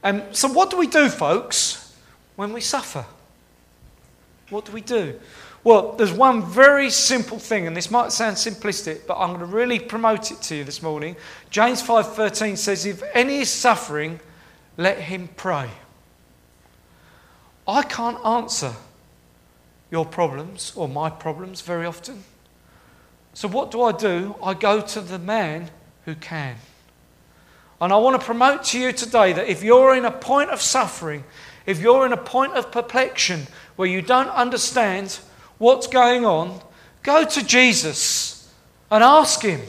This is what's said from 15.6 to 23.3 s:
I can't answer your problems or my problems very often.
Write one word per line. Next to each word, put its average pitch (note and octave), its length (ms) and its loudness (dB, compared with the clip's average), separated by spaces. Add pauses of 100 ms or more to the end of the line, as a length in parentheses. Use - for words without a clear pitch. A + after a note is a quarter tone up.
I A#3 140 2
can't A#3 420 -6
answer A3 500 -2 (1160)
your E3 160 -2
problems D#3+ 680 -6
or D3+ 120 -6
my D3 220 -6
problems E3 520 -12
very E3+ 260 -6
often. F#3+ 380 -14 (1080)